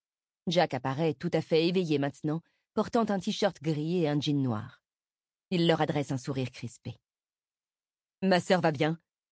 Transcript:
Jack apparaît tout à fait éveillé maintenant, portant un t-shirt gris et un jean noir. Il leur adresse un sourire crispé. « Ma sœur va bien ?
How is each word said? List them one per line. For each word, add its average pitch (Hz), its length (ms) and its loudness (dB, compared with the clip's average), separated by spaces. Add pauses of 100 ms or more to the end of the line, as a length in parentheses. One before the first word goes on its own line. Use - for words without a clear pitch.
(460)
Jack 170 260 2
apparaît 135 400 0
tout 175 220 -6
à 160 80 2
fait 165 260 2
éveillé 170 300 0
maintenant, 151 420 -4 (320)
portant 226 380 0
un 196 80 0
t-shirt 190 440 -2
gris 160 400 -2
et 151 60 2
un 147 100 0
jean 143 220 0
noir. 113 400 -4 (720)
Il 170 160 2
leur 160 160 4
adresse 147 280 -2
un 139 60 -2
sourire 131 340 -4
crispé. « - 460 -12 (1300)
Ma 190 180 4
sœur 180 220 2
va 165 100 2
bien ? 156 260 -2 (340)